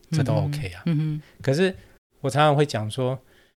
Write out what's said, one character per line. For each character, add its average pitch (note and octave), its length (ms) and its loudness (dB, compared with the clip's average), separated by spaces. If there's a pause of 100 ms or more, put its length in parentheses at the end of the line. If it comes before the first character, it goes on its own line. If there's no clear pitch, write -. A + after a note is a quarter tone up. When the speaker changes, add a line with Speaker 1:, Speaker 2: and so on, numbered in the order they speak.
(120)
Speaker 1:
这 D#3+ 120 0
都 A2+ 100 0
OK G2+ 360 -2
啊。 - 160 -16
Speaker 2:
嗯 E3+ 100 0
哼。 D3+ 200 -2
嗯 D3+ 40 -8
哼。 - 20 -10 (200)
Speaker 1:
可 - 120 0
是 F#3 220 0 (460)
我 C#3 80 -2
常 C3+ 120 2
常 D3+ 140 6
会 D3 100 4
讲 G#2+ 240 -4
说， C3 300 -4 (400)